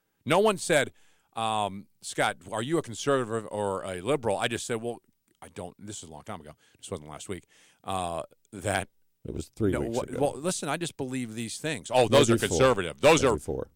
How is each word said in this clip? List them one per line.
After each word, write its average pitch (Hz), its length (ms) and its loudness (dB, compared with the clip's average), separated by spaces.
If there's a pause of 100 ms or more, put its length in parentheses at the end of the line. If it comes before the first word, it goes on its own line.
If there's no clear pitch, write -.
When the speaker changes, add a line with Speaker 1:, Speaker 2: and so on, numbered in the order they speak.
(260)
Speaker 1:
No 160 140 2
one 208 180 4
said, 143 360 2 (420)
um, 107 520 -2 (140)
"Scott, 120 360 -2 (140)
are 110 120 -2
you 160 140 0
a 147 40 0
conservative 113 680 -2
or 101 320 -2
a 92 180 -6
liberal?" 117 360 0
I 113 100 0
just 113 180 -4
said, 113 160 -4
"Well, 120 200 -8 (400)
I 90 80 -20
don't," 90 280 -14
this 104 240 -16
is 85 80 -18
a - 20 -18
long 73 120 -18
time 95 180 -12
ago. 76 120 -18 (260)
This - 100 -16
wasn't 76 200 -10
last 71 200 -12
week. 90 160 -10 (380)
Uh, 87 400 -4 (280)
that 95 360 -2 (380)
Speaker 2:
It - 80 -8
was - 220 -8
three 101 160 2
Speaker 1:
no, - 100 0
Speaker 2:
weeks 120 140 -2
Speaker 1:
wha-, 123 80 0
Speaker 2:
ago. - 160 -8
Speaker 1:
well, 143 160 2
listen, 170 340 -4
I 143 80 -2
just 170 200 -8
believe 127 380 -6
these 117 220 -8
things. 135 360 -6
"Oh, 123 140 6
those 123 220 8
Speaker 2:
Maybe 117 60 8
Speaker 1:
are 107 120 2
Speaker 2:
four. 92 100 2
Speaker 1:
conservative. 98 440 4
Those 147 220 8
Speaker 2:
Maybe 120 120 4
Speaker 1:
are 73 40 -2
Speaker 2:
four. 67 360 -6